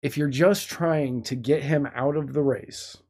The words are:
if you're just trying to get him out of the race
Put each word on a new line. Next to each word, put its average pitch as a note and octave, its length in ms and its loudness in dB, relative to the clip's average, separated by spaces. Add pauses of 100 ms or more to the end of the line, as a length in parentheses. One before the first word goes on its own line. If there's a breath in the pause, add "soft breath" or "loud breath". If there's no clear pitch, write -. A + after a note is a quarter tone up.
if C#3 160 -4
you're D3 100 0
just E3+ 400 4
trying D3 560 0
to C3 120 -6
get C3 260 2
him C#3+ 320 0
out C#3 240 0
of C#3 160 -4
the D3 80 2
race A#2+ 560 -2 (120)